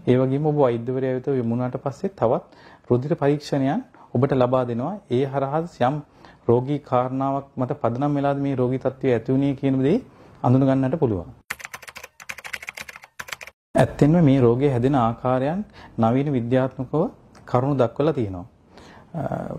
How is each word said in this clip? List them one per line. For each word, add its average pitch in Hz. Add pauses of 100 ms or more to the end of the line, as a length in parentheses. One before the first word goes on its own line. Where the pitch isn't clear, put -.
ඒ 127
වගේම 135
ඔබ 147
වෛද්‍යවරයා 127
වෙත 127
යොමු 120
වුණාට 123
පස්සේ 139
තවත් 131 (460)
රුධිර 131
පරීක්ෂණයන් 147 (320)
ඔබට 135
ලබා 127
දෙනවා. 123 (160)
ඒ 127
හරහා 139 (200)
යම් 131 (520)
රෝගී 127
කාරණාවක් 135 (100)
මත 127 (100)
පදනම් 131
වෙලාද 143
මේ 139
රෝගී 127
තත්ත්වය 131
ඇති 113
වුණේ 139
කියන 135
දේ 165 (440)
අඳුන 131
ගන්නට 135
පුළුවන්. 110 (2500)
ඇත්තෙන්ම 147
මේ 135
රෝගය 123
හැදෙන 131
ආකාරයන් 127 (340)
නවීන 123
විද්‍යාත්මකව 127 (460)
කරුණු 135
දක්වලා 139
තියෙනවා. 95 (720)
අ, 165 (360)